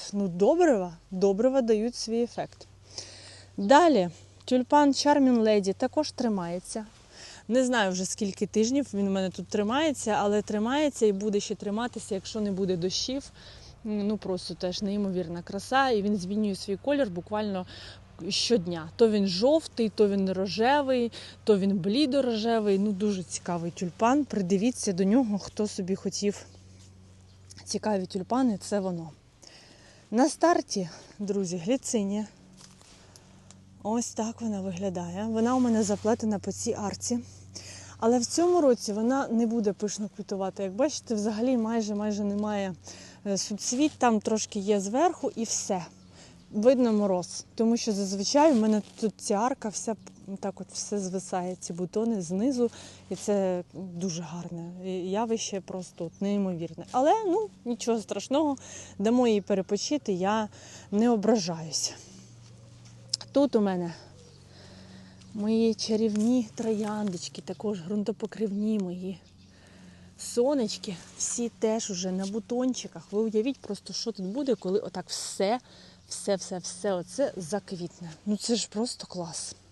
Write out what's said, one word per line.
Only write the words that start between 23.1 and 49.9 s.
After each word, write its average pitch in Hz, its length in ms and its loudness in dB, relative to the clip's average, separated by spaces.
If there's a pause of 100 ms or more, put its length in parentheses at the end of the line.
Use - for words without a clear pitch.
цікавий 170 480 -6
тюльпан. 233 540 2
Придивіться 202 680 0
до 185 100 0
нього, 208 360 4
хто - 280 -4
собі 190 280 -4
хотів - 500 -4 (1160)
цікаві 202 420 -2
тюльпани, 220 520 0
це 202 220 -2
воно. 175 320 -4 (1000)
На 254 180 4
старті, 320 600 2 (300)
друзі, 196 380 -2
гліцинія. 208 680 -2 (1600)
Ось 233 300 -4
так 226 280 -6
вона 214 200 -4
виглядає. 185 640 -6
Вона 226 300 2
у 254 40 4
мене 226 240 4
заплетена 214 560 0
по 196 120 -6
цій 220 220 -4
арці. 214 460 -4 (760)
Але 240 220 4
в 233 60 0
цьому 349 360 4
році 247 320 4
вона 240 340 0
не 233 200 2
буде 214 260 0
пишно 208 420 -4
квітувати. 190 480 -6
Як 190 100 -4
бачите, 247 420 0
взагалі 220 420 0
майже, 220 380 0
майже 208 280 -2
немає, 202 520 -2 (500)
е, 196 120 0
суцвіть, 247 600 0
там 226 220 4
трошки 214 400 -2
є 202 200 2
зверху 262 560 0
і 226 80 -4
все. 185 420 -4 (720)
Видно 240 380 6
мороз, 190 520 0 (100)
тому 226 220 2
що - 140 -2
зазвичай 202 600 2
в - 20 6
мене 214 260 4 (180)
тут 214 180 -2
ця - 160 -4
арка 226 360 -2
вся 214 260 -6 (440)